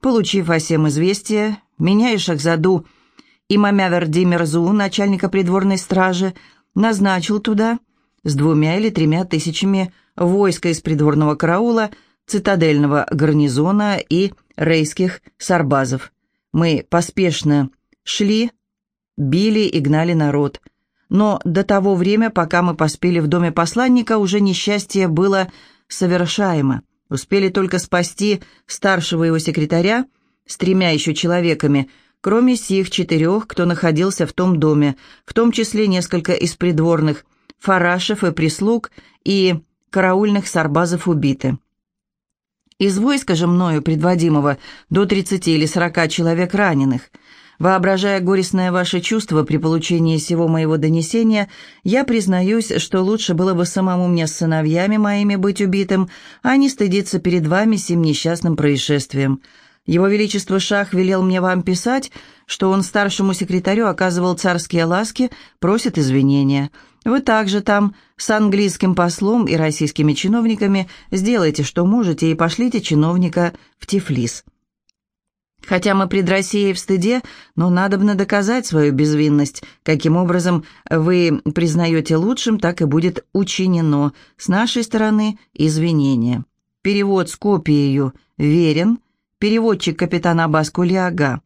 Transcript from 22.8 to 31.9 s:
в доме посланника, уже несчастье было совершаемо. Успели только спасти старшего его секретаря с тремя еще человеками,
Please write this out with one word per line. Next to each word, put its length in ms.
в 80
доме 240
посланника, 680
уже 220
несчастье 680
было 420
совершаемо. 960
Успели 380
только 320
спасти 600
старшего 580
его 140
секретаря 680
с 100
тремя 340
еще 220
человеками, 800